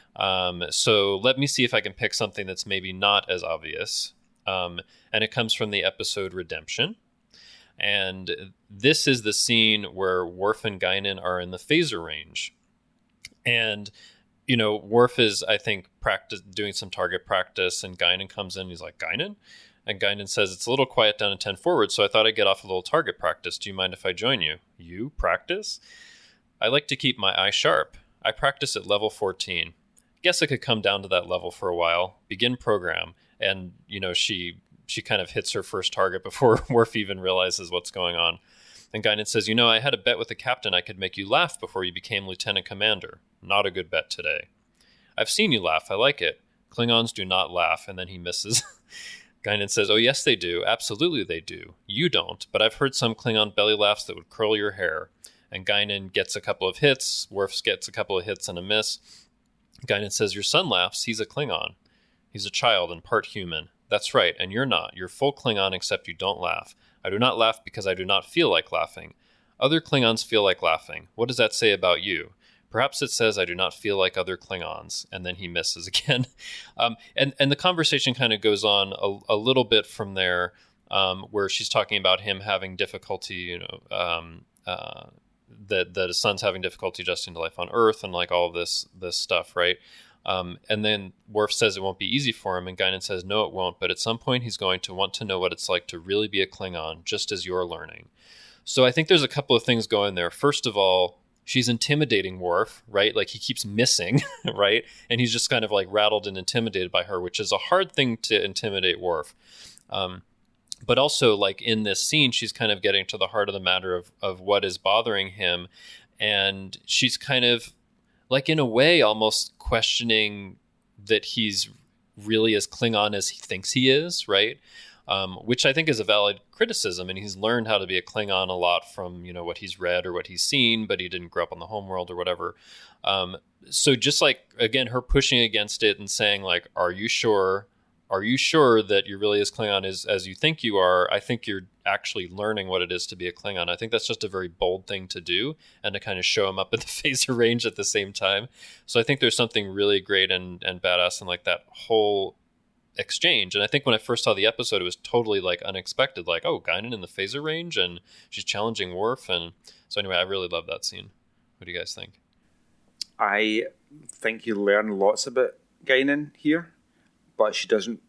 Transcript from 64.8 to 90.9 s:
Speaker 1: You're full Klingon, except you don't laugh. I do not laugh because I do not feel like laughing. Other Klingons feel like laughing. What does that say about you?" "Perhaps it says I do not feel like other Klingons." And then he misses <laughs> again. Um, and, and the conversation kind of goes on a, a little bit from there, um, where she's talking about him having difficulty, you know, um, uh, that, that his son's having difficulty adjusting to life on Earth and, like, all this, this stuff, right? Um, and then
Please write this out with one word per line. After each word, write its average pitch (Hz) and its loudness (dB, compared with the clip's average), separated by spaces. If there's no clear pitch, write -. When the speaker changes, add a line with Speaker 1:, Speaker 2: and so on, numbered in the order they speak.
Speaker 1:
You're 90 -10
full 139 -2
Klingon, 98 -2
except - -4
you 87 -14
don't 95 -2
laugh. 82 -4
I 95 -4
do 98 -2
not 120 2
laugh 113 2
because - -10
I 95 0
do 92 -6
not 98 0
feel 160 2
like 82 2
laughing. 80 -6
Other 147 2
Klingons 117 2
feel 107 4
like 95 4
laughing. 80 -2
What 120 -2
does 123 -6
that 113 2
say 110 4
about 90 2
you?" 85 -4
"Perhaps 131 -2
it 135 -2
says 110 2
I 92 2
do 87 -4
not 90 -2
feel 101 -4
like 92 2
other 90 -4
Klingons." 80 -10
And 92 -10
then 90 -8
he 95 -12
misses 85 -4
<laughs> 87 -8
again. - 0
Um, 117 0
and, 139 0
and 139 2
the 143 2
conversation 156 2
kind 123 0
of 104 0
goes 104 2
on 98 2
a, 101 -2
a - 4
little 123 2
bit 107 2
from 98 -10
there, 90 0
um, 95 0
where 98 0
she's - -4
talking 107 0
about 92 2
him 101 -4
having 95 -4
difficulty, 95 -8
you 87 -8
know, - -10
um, 85 -4
uh, - -10
that, 90 0
that 92 0
his 90 -2
son's 101 0
having 95 0
difficulty 92 -6
adjusting 90 -6
to 82 -8
life 82 -6
on 87 -6
Earth 113 4
and, 95 -10
like, 87 -2
all 87 2
this, 85 -4
this 90 -6
stuff, - -2
right? 90 2
Um, 90 -4
and 107 -2
then 101 -2